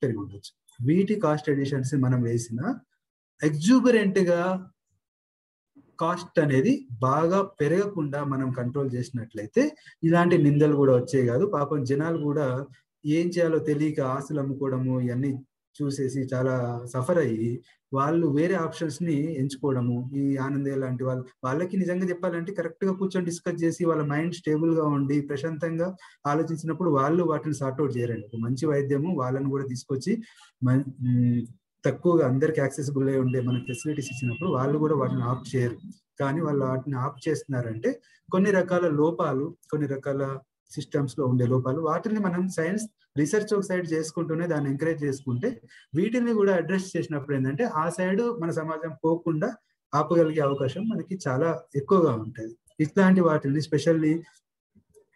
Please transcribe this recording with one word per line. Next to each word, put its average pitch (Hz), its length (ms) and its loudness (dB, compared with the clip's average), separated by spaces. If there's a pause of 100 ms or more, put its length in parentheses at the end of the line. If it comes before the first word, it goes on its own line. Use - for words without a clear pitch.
పెరిగి 117 140 0
ఉండొచ్చు. - 720 -12
వీటి 190 280 2
కాస్ట్ 151 340 0
ఎడిషన్స్ 139 460 0
మనం 127 260 2
వేసిన 117 540 -2 (680)
exuberant 202 760 4
గా 180 500 2 (1300)
కాస్ట్ 175 400 0
అనేది 151 520 4
బాగా 147 500 2
పెరగకుండా 160 840 0
మనం 135 280 -2
కంట్రోల్ 127 420 -4
చేసినట్లయితే 123 840 -2 (280)
ఇలాంటి 170 340 6
నిందలు 147 380 6
కూడా 131 200 6
వచ్చేవి 123 320 2
కాదు. 123 180 2
పాపం 143 380 -2
జనాలు 147 340 0
కూడా 143 480 -2 (400)
ఏం 165 220 2
చేయాలో 170 320 2
తెలియక 151 420 0
ఆస్తులు 135 380 -2
అమ్ముకోవడము 131 640 -2
ఇవన్నీ 127 420 -2 (380)
చూసేసి 139 380 -2
చాలా 127 640 -2
సఫర్ 131 320 0
అయ్యి 117 460 0 (300)
వాళ్ళు 156 340 2
వేరే 156 280 2
ఆప్షన్స్ 160 480 -4
ని 156 340 -2
ఎంచుకోవడము, 127 760 -2
ఈ 139 240 0
ఆనందే 139 380 -2
లాంటి 127 280 -4
వాళ్ళు, 131 220 -4 (180)
వాళ్ళకి 156 340 -2
నిజంగా 180 320 0
చెప్పాలంటే 175 440 -4
correct 170 320 -4
గా 190 80 0
కూర్చొని 190 320 -2
discuss 170 380 -4
చేసి 165 220 0
వాళ్ళ 156 180 2
mind 151 320 -2
stable 160 400 0
గా 160 80 2
ఉండి 143 380 0
ప్రశాంతంగా 165 760 -4 (320)
ఆలోచించినప్పుడు 160 640 -2
వాళ్ళు 151 340 2
వాటిని 151 320 -2
sort 135 260 -4
అవుట్ 123 160 0
చేయరండి. 117 300 -4
ఒక 113 120 -10
మంచి 123 260 -2
వైద్యము 139 520 0
వాళ్ళని 135 320 -2
కూడా 135 180 -2
తీసుకొచ్చి 135 540 -4 (420)
మన్-, 127 200 4 (180)
మ్, 123 440 2 (400)
తక్కువగా 165 420 2
అందరికి 147 320 2
accessible 135 500 -2
అయి 135 100 2
ఉండే 127 220 0
మనకి 123 240 -2
facilities 143 460 -6
ఇచ్చినప్పుడు 123 380 -4
వాళ్ళు 143 280 0
కూడా 156 180 2
వాటిని 131 280 0
ఆప్ట్ 127 320 -4
చేయరు. 120 220 0 (420)
కానీ 143 220 0
వాళ్ళు 143 240 0
వాటిని 131 300 -4
ఆప్ట్ 135 340 -4
చేస్తున్నారంటే 123 720 -2 (300)
కొన్ని 196 200 4
రకాల 180 360 2
లోపాలు, 156 680 0 (160)
కొన్ని 147 160 -2
రకాల 135 520 -4 (320)
systems 143 480 -2
లో 135 60 2
ఉండే 123 200 4
లోపాలు, 131 360 0
వాటిని 175 380 0
మనం 185 300 0
science 180 340 -2 (340)
research 208 360 0
ఒక 202 100 0
side 175 300 -2
చేసుకుంటూనే 160 540 -2
దాన్ని 147 220 0
encourage 147 340 -2
చేసుకుంటే 131 580 -4 (340)
వీటిని 233 380 0
కూడా 196 220 4
address 175 420 -2
చేసినప్పుడు 147 380 -4
ఏంటంటే 135 280 0
ఆ 165 260 -2
side 185 320 0
మన 170 300 -2
సమాజం 160 440 -4 (100)
పోకుండా 170 500 0 (400)
ఆపగలిగే 156 460 4
అవకాశం 139 480 0
మనకి 185 380 -4
చాలా 151 340 0 (140)
ఎక్కువగా 156 380 4
ఉంటది. 110 440 -8 (220)
ఇట్లాంటి 185 420 6
వాటిని 151 380 2
specially 156 640 2 (960)